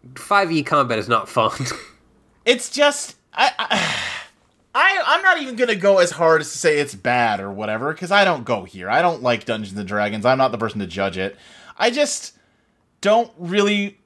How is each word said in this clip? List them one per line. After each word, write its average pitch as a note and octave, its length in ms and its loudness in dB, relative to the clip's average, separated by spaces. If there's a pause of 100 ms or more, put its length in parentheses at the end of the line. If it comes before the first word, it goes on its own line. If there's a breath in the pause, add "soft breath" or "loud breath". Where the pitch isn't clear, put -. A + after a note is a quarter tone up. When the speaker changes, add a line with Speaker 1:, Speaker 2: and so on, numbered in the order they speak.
(160)
Speaker 1:
five G3 360 0
E D#3 120 0
combat B2 360 0
is G#2 100 -6
not A2 180 2
fun. A2 320 0
<laughs> - 840 -12
Speaker 2:
It's B3 240 0
just, C#4+ 460 0 (180)
I, B3+ 240 2
I, F#3 400 -4
<sighs> - 80 -8 (720 loud breath)
I, F#4 300 4
I'm E4 140 2
not F4+ 200 4
even C4 140 -8
gonna A#3 220 2
go F#3+ 220 4
as F3 120 4
hard D#3+ 300 4
as - 100 -8
to - 60 -10
say D3+ 220 2
it's C#3 140 -4
bad A2+ 460 0
or G2 100 -8
whatever, G#2+ 440 -4
'cause F3 180 -8
I G3+ 140 6
don't D3+ 180 0
go G2+ 220 -2
here. F2+ 240 -12
I C3+ 120 2
don't E3 220 0
like A#2+ 220 0
Dungeons G#2+ 340 -6
and F#2+ 80 -8
Dragons. G#2 380 -2
I'm C3 120 4
not C3 140 2
the A2+ 60 -6
person A2 240 -4
to F#2+ 40 -4
judge F#2 320 -4
it. F#2+ 200 -6 (400 loud breath)
I A3 140 2
just C#4+ 420 -4 (680)
don't A3+ 380 2
really G3+ 680 -2